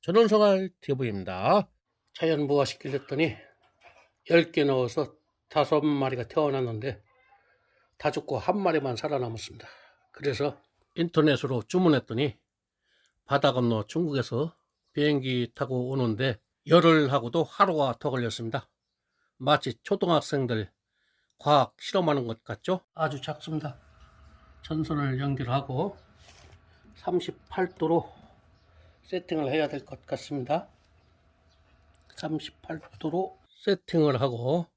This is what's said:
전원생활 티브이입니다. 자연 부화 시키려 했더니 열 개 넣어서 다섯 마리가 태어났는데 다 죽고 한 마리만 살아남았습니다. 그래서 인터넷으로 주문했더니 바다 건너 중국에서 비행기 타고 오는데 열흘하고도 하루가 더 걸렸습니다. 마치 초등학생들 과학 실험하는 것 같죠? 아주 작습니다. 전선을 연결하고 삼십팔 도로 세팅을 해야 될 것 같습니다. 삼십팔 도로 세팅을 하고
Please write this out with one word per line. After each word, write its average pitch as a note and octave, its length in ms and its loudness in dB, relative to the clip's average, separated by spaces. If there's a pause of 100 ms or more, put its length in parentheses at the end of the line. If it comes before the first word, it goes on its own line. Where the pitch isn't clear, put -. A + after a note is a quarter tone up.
전원생활 G3+ 680 4 (100)
티브이입니다. A#2 880 0 (460)
자연 D3+ 320 0
부화 C#3+ 180 2
시키려 - 320 -8
했더니 D3 380 -2 (960)
열 E3 200 6
개 D#3 120 2
넣어서 C3 500 0 (340)
다섯 D3+ 340 2
마리가 C3+ 460 0
태어났는데 C3 760 -2 (960)
다 D3 100 0
죽고 C#3+ 300 -4
한 F#3 200 0
마리만 D#3 360 0
살아남았습니다. B2 720 -6 (440)
그래서 C#3 480 -4 (360)
인터넷으로 D3 720 2
주문했더니 C#3+ 720 2 (880)
바다 C#3 280 2
건너 A#2 320 2
중국에서 D3 680 -4 (380)
비행기 C3 600 0
타고 B2+ 380 -4
오는데 B2 480 -2 (260)
열흘하고도 D3+ 800 4
하루가 D3+ 560 0
더 - 100 -2
걸렸습니다. A#2+ 580 -4 (720)
마치 C#3 460 0
초등학생들 C#3+ 880 0 (680)
과학 C#3+ 420 2
실험하는 D3 460 0
것 A2+ 180 -8
같죠? F3+ 380 -4 (140)
아주 C#3+ 260 -4
작습니다. D3+ 580 -8 (840)
전선을 D3 560 -2
연결하고 C#3 760 -2 (1000)
삼십팔 - 800 -4
도로 D#3+ 360 0 (920)
세팅을 D#3+ 480 -4
해야 D3+ 160 0
될 C#3 180 -8
것 - 200 -16
같습니다. C#3+ 600 -4 (1500)
삼십팔 - 680 -8 (180)
도로 F3 380 -4 (260)
세팅을 D#3 560 2
하고 C3 580 -2